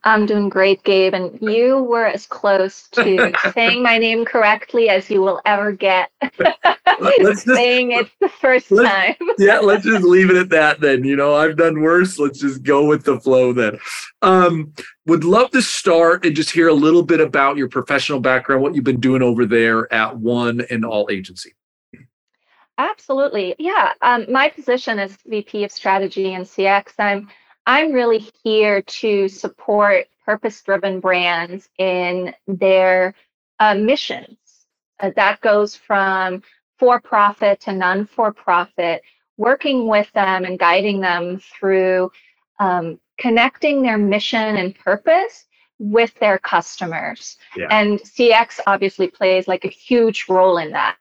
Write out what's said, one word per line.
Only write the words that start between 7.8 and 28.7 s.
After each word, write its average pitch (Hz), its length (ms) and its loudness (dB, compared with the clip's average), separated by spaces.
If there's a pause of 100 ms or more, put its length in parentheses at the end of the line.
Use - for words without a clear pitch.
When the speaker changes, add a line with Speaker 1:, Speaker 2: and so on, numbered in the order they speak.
Speaker 1:
it 233 180 -2 (120)
the 392 80 0
first - 420 0
Speaker 2:
let's, 226 180 4
Speaker 1:
time. 196 260 0 (120)
<laughs> 453 120 -4
Speaker 2:
yeah, 208 200 4
let's 202 240 2
just 208 220 0
leave 185 240 6
it 185 80 4
at 185 140 0
that 151 280 2
then. 135 240 2
You 139 140 -2
know, 147 180 2
I've 156 220 0
done 160 240 0
worse. 180 360 0
Let's 139 220 -4
just 135 240 -6
go 143 220 2
with 151 180 0
the 127 160 0
flow 127 320 2
then. 110 260 -2 (440)
Um, 175 520 2 (340)
would 165 180 2
love 226 260 2
to 254 100 2
start 170 640 2
and 160 80 2
just 160 160 -2
hear 170 200 2
a 160 40 4
little 156 300 4
bit 156 160 0
about 147 380 0
your 131 100 -4
professional 135 540 -4
background, 131 400 0
what 143 120 -2
you've 135 120 -4
been 127 160 0
doing 131 200 2
over 123 240 2
there 113 480 0
at 110 220 -2
One 120 540 -2
and 113 160 -4
All 107 260 -4
Agency. 92 440 -12 (1200)
Speaker 1:
Absolutely. 269 800 -4
Yeah. 339 440 -2
Um, 240 280 0
my 269 200 2
position 247 500 -4
as 196 180 -8 (100)
V 214 160 -6
P 208 200 -8
of 202 80 -8
Strategy 190 640 -4
and 185 120 -10
C 196 220 -4
X, 202 320 0
I'm, 202 300 -2 (360)
I'm 294 280 0
really 233 260 0 (240)
here 214 380 2